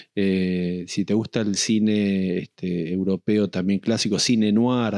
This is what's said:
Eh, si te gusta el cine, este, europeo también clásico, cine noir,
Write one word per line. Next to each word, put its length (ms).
Eh, 720
si 180
te 80
gusta 280
el 140
cine, 840
este, 520
europeo 580
también 300
clásico, 380
cine 340
noir, 460